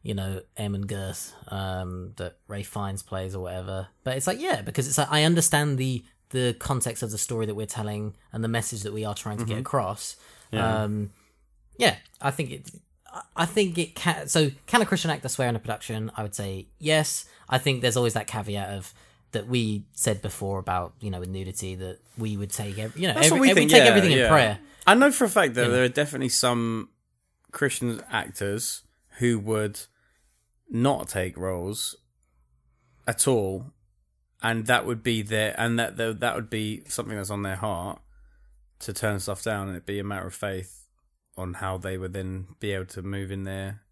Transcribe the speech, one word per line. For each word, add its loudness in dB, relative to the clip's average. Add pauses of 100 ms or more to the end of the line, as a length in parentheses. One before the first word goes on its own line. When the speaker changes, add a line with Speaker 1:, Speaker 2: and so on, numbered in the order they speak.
Speaker 1:
you -6
know, -4 (160)
Eamon -4
Gurth, -8 (140)
um, -6
that -8 (100)
Ralph -8
Fiennes -6
plays -6
or -6
whatever? -8 (160)
But -2
it's -2
like, -2
yeah, -2
because -4
it's 0
like, 2
I 4
understand 4
the, -2 (260)
the 0
context -2
of -4
the -6
story -2
that -4
we're -6
telling -6 (180)
and -4
the -2
message -2
that -6
we -4
are -4
trying -6
to -4
get -2
Speaker 2:
Mm-hmm. -4
Speaker 1:
across. -4 (380)
Speaker 2:
Yeah. 2
Speaker 1:
Um, -2 (680)
yeah, 4 (240)
I 0
think -4
it, -12 (420)
I, -12 (140)
I 2
think 0
it -4
can, 0
so 4 (160)
can 4
a 4
Christian 0
actor -4
swear 2
in 0
a -4
production? -4
I -6
would -8
say -8 (100)
yes. 2 (240)
I 2
think 2
there's 2
always 2
that -2
caveat -4
of, -10 (380)
that -4
we 0
said 0
before -4
about, -4
you -6
know, -6
with -8
nudity, -8
that -10 (180)
we -4
would -6
take -6
ev-, -8
you -2
know, 0
Speaker 2:
That's 6
Speaker 1:
every, 8
Speaker 2:
what 8
we 8
Speaker 1:
ev-, 6
we 8
Speaker 2:
think, 4
Speaker 1:
take 12
Speaker 2:
yeah, 12
Speaker 1:
everything 6
in 6
Speaker 2:
yeah. 6
Speaker 1:
prayer. 6 (280)
Speaker 2:
I 10
know 8
for 4
a 4
fact 4
that 2
Speaker 1:
You 4
know. 4
Speaker 2:
there 6
are 4
definitely 0
some 2 (640)
Christian -2 (100)
actors -4 (340)
who 2
would -2 (880)
not 0
take -2
roles -6 (1120)
at 0
all, 0 (760)
and 0
that 4
would -2
be 2
their, 0
and 2
that, -2
that, -2
that 0
would -6
be -4
something -6
that's -6
on -4
their -4
heart -4 (800)
to -8
turn -2
stuff -6
down, -2
and -6
it'd -12
be -4
a -4
matter -6
of -10
faith -8 (500)
on -6
how -4
they -6
would -8
then -6 (140)
be -4
able -4
to -12
move -6
in -6
their -8